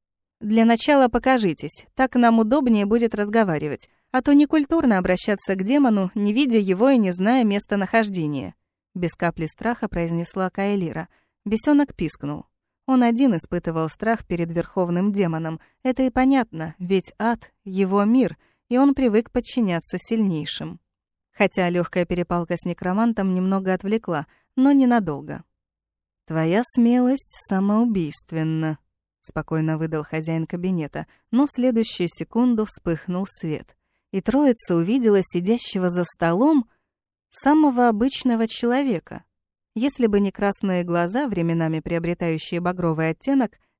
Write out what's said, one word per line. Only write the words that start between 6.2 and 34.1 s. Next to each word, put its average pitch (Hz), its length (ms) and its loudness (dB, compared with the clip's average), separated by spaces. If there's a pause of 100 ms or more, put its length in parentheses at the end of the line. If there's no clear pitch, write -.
видя 240 260 2
его 196 320 2
и 269 80 4
не 196 140 2
зная 220 320 2
местонахождения», 202 1120 -2 (420)
без 175 180 -4
капли 165 320 -4
страха - 420 -6
произнесла 170 600 -4
Кайлира. 190 600 -4 (360)
Бесёнок 269 500 2
пискнул. 147 520 -8 (400)
Он 254 160 2
один 233 340 2
испытывал 165 540 -4
страх 226 360 -4
перед 170 240 -4
верховным 175 640 -2
демоном. 165 480 -4 (220)
Это 262 220 0
и 262 60 0
понятно, 247 680 0
ведь 180 400 -2
ад — 226 340 -4 (120)
его 196 400 0
мир, 220 340 2 (300)
и 240 100 0
он 277 160 4
привык 233 360 0
подчиняться 190 680 -4
сильнейшим. 175 800 -4 (520)
Хотя 190 360 0
лёгкая 175 380 -2
перепалка 175 500 -4
с - 80 -10
некромантом 190 720 -2
немного 185 400 0
отвлекла, 185 520 -4 (300)
но 269 160 6
ненадолго. 190 720 0 (840)
«Твоя 160 380 0
смелость 247 760 2 (100)
самоубийственна», 165 1300 -2 (420)
спокойно 160 560 -4
выдал 156 280 -4
хозяин 160 420 -4
кабинета, 175 600 -6 (240)
но 269 160 4
в 285 40 -6
следующую 226 580 -2
секунду 226 560 -2
вспыхнул 180 640 -6
свет. - 480 -8 (360)